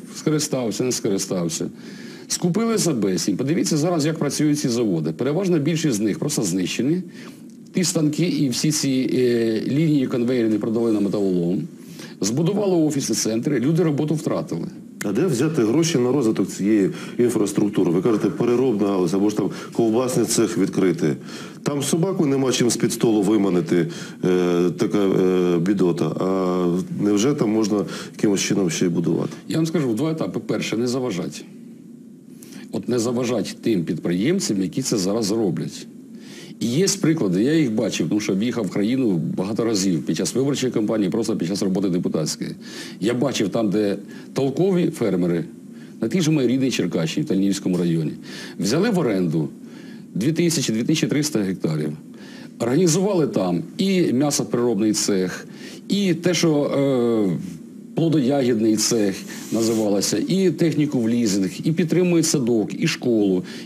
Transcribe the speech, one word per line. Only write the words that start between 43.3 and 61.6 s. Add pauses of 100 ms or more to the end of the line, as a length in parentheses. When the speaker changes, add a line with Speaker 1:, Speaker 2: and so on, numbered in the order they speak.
Speaker 1:
там,
де (360)
толкові
фермери, (560)
на
тій
же
моїй
рідній
Черкащині,
в
Тальнівському
районі, (480)
взяли
в
оренду (640)
дві
тисячі,
дві
тисячі
триста
гектарів. (680)
Організували
там (140)
і
м'ясопереробний
цех, (400)
і
те,
що... (680)
е, (360)
плодоягідний
цех (360)
називалося, (100)
і
техніку
в
лізинг, (140)